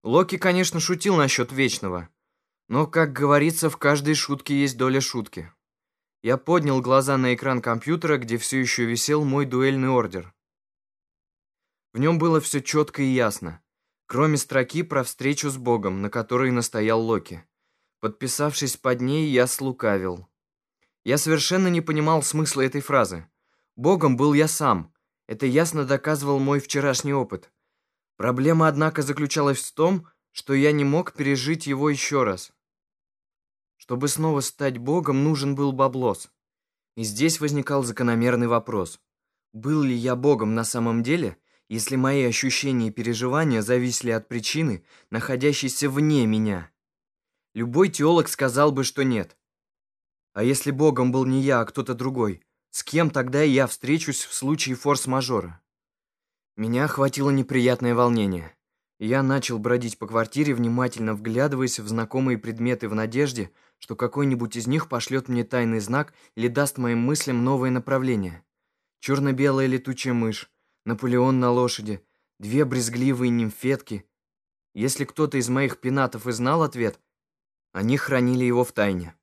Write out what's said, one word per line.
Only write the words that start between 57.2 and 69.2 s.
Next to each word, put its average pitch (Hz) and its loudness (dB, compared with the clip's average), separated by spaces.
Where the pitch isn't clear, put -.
неприятное 123 2
волнение. 104 0
Я 123 0
начал 131 0
бродить 117 -2
по 107 -10
квартире, 117 0
внимательно 117 -2
вглядываясь 123 -2
в 107 -12
знакомые 117 -2
предметы 113 -4
в 104 -6
надежде, 113 -2
что - -14
какой-нибудь 123 -2
из 113 -6
них 147 -2
пошлёт 131 -4
мне 120 -2
тайный 113 0
знак 127 -4
или 117 -2
даст 135 -2
моим 120 0
мыслям 127 0
новое 127 0
направление. 127 -2
Чёрно-белая 135 2